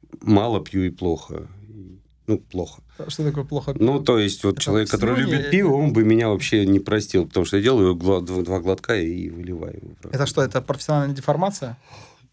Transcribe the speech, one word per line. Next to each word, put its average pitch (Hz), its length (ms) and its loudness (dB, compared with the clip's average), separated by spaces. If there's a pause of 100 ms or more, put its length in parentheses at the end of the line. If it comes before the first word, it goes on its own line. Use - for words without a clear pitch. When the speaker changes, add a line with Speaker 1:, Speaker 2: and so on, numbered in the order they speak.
(220)
Speaker 1:
мало 104 420 4
пью 95 200 -2
и 90 60 0
плохо. 80 560 -6 (800)
Ну, 107 120 0
плохо. - 420 -10 (280)
Speaker 2:
Что 156 160 -6
такое 147 200 -2
плохо 139 340 -6
Speaker 1:
Ну, 139 180 4
Speaker 2:
пью? 147 80 -4
Speaker 1:
то 127 140 4
есть 101 260 0
вот 98 100 2
Speaker 2:
Это - 80 -8
Speaker 1:
человек, 107 280 0
который 113 260 0
Speaker 2:
слюни 131 140 0
Speaker 1:
любит 135 140 0
Speaker 2:
или 147 60 -6
Speaker 1:
пиво, 180 240 4
он 143 180 2
бы 110 120 4
меня 110 240 4
вообще 104 380 2
не 98 140 6
простил, 95 460 0
потому 87 200 0
что 98 120 0
я 98 40 0
делаю 104 320 4
гла-, 90 280 2
дв-, 90 220 -4
два 90 160 -2
глотка 95 360 -2
и 87 320 -4
выливаю. 85 680 -12 (160)
Speaker 2:
Это 135 140 -2
что, - 160 -2
это 127 200 -2
профессиональная 143 520 -2
деформация? 143 640 -2 (560)